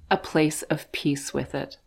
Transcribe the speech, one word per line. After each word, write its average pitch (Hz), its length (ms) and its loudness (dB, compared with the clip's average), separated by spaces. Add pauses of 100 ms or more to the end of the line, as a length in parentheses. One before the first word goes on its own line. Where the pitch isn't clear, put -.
a 190 80 4
place 156 460 2
of - 300 -4
peace - 420 -2
with 135 180 -4
it, - 340 -6